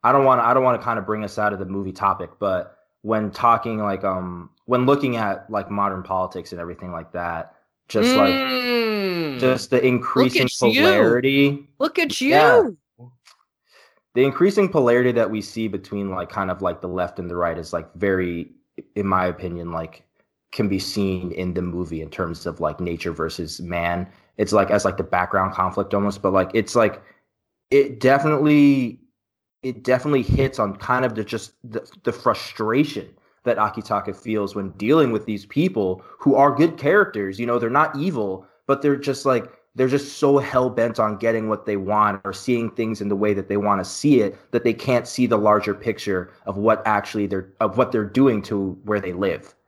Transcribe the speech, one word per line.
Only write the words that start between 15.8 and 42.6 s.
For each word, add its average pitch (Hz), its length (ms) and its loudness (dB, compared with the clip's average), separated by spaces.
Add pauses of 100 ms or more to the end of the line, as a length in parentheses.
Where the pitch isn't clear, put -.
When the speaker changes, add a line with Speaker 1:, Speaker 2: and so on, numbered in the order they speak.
Speaker 1:
like, 90 180 -6
kind 95 220 -4
of, 90 120 -6
like, 87 180 -2
the 90 80 -8
left 90 320 -6
and 87 100 -8
the 87 60 -6
right 85 200 -2
is, 82 160 -10
like, 82 220 -8
very, 90 560 -2 (460)
in 101 100 -2
my 92 200 0
opinion, 87 440 -8
like, 82 340 -10 (460)
can - 180 -2
be 95 100 0
seen 95 540 -4
in 90 220 -6
the 90 80 -4
movie 85 400 -6
in 76 80 -12
terms 85 360 -6
of, 82 120 -8
like, 80 220 -4
nature 85 320 -6
versus 80 480 -6
man. 87 480 -4 (300)
It's, 107 140 0
like, 101 180 4
as, 104 140 2
like, 95 120 -2
the 92 80 -4
background 92 500 -2
conflict 92 400 -2
almost, 101 260 -2
but, 95 120 0
like, 95 200 2
it's, 110 220 0
like, 110 260 2 (680)
it 135 300 2
definitely, 143 960 4 (640)
it 127 220 -8
definitely 127 380 2
hits - 360 0
on 101 180 -2
kind 127 280 0
of 117 100 -2
the, 107 100 -6
just - 280 -10 (180)
the, - 180 -10 (160)
the 117 80 -2
frustration 117 1000 -2 (300)
that 117 140 0
Akitaka 104 580 -4
feels 104 380 -4
when 98 180 -6
dealing 123 400 2
with 107 140 -4
these 104 200 -6
people 104 560 -2 (160)
who 139 160 2
are 139 200 6
good 160 240 2
characters. 131 600 0
You 117 80 -4
know, 120 120 0
they're 117 120 -2
not 147 260 2
evil, 117 500 -4 (200)
but 139 160 0
they're 143 140 2
just, 139 300 -4
like, 123 260 0 (220)
they're 131 140 2
just 143 300 -2
so 143 200 4
hell-bent 123 600 0
on 107 200 0
getting 113 300 0
what 107 180 -4
they 104 100 -2
want 98 480 0
or 98 80 -6
seeing 117 380 -2